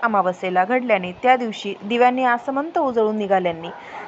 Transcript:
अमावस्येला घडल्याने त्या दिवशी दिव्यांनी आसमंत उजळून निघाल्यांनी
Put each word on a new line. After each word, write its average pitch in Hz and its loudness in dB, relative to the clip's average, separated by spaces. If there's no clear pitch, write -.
अमावस्येला 185 0
घडल्याने 220 0
त्या 247 4
दिवशी 220 -4
दिव्यांनी 247 2
आसमंत 269 -2
उजळून 226 0
निघाल्यांनी 180 -2